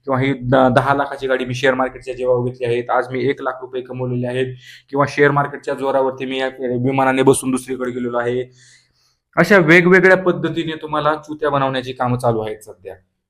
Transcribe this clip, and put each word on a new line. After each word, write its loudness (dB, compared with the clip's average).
किंवा -2
ही 0
द-, 2
दहा 2
लाखाची -4
गाडी 0
मी -6
शेअर 2
मार्केटच्या -4
जेव्हा 0
घेतली -6
आहे, 0
आज 0
मी -4
एक -2
लाख -4
रुपये -10
कमवलेले -6
आहेत -4
किंवा 0
शेअर 4
मार्केटच्या -2
जोरावरती -2
मी -6
या -2
विमानाने 0
बसून 4
दुसरीकडे -4
गेलेलो -4
आहे, -4
अशा 6
वेगवेगळ्या 6
पद्धतीने -2
तुम्हाला -2
चुत्या -6
बनवण्याची -2
कामं -2
चालू 0
आहेत -8
सध्या. -18